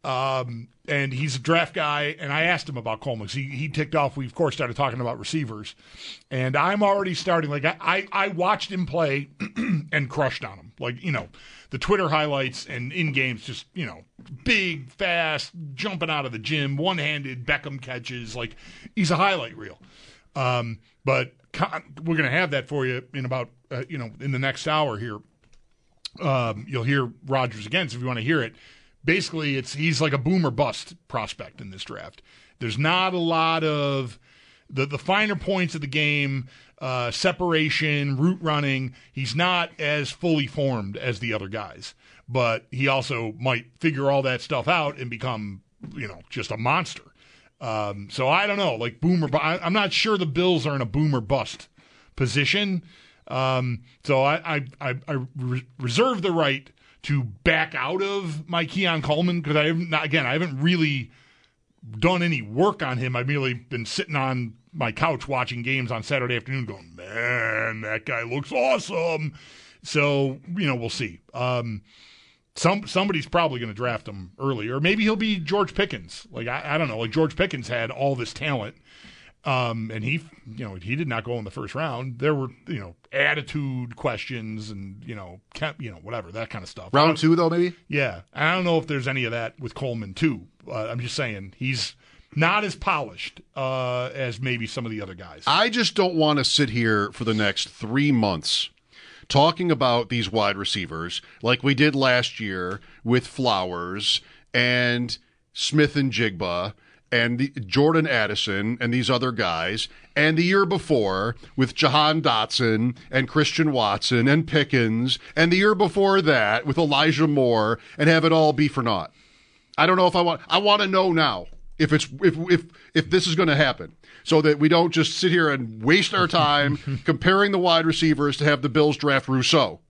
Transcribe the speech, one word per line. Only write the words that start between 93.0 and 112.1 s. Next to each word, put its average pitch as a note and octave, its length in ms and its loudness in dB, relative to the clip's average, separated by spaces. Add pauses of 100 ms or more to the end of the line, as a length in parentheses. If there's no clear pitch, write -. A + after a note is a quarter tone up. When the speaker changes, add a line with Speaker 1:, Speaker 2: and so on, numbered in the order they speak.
Speaker 1:
uh, B2+ 580 -4
as B2 280 -6
maybe B2 260 -4
some B2 180 -8
of A2+ 60 -8
the G#2+ 100 -8
other F#2 140 -10
guys. F2 320 -18
Speaker 2:
I G3 220 4
just A3+ 260 0
don't F#3 200 2
wanna D3+ 280 4
sit C#3+ 280 2
here G#2+ 420 2
for - 100 -8
the A2 100 2
next G#2 360 0
three C#3 420 0
months G2+ 580 2 (600)
talking E3 420 2
about A#2+ 380 2
these A2+ 200 -2
wide G2+ 280 2
receivers E2+ 640 -6 (200)
like A#2+ 220 0
we C#3 100 2
did C#3 220 4
last B2+ 460 2
year F#2+ 400 -6 (220)
with A#2+ 240 2
Flowers F#2 920 -2 (340)
and B2 640 2 (360)
Smith D3 420 2
and C3+ 160 2
Jigba F#2+ 600 -2 (360)
and A#2+ 300 2
the, C#3 80 2 (180)
Jordan D3+ 400 4
Addison G#2+ 760 0
and A#2+ 120 0
these B2 160 0
other B2+ 220 2
guys, F#2 560 -2 (260)
and D#3 240 4
the E3+ 60 4
year F#3+ 220 4
before A2+ 720 0 (180)
with C3 180 0
Jahan D3+ 480 4